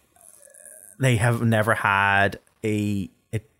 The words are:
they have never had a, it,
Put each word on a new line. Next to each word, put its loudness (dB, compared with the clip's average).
they 2
have 0
never 2
had 0
a, -4
it, -8